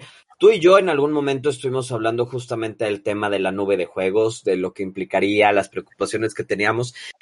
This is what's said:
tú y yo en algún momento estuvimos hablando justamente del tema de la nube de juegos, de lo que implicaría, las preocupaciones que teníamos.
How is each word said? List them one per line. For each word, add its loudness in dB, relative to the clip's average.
tú 8
y 0
yo 6
en 2
algún 0
momento -2
estuvimos -4
hablando -2
justamente -6
del -4
tema -2
de 0
la 0
nube 0
de -4
juegos, -2
de 0
lo -4
que -10
implicaría, 2
las 0
preocupaciones -6
que -8
teníamos. -2